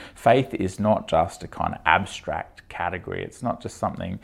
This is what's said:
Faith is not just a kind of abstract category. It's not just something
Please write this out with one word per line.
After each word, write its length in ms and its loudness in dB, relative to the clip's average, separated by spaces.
Faith 400 4
is 260 -2
not 280 2
just 360 0
a 40 -12
kind 260 -4
of 120 -12
abstract 840 0
category. 540 -6
It's 200 -12
not 180 -4
just 160 -10
something 480 -6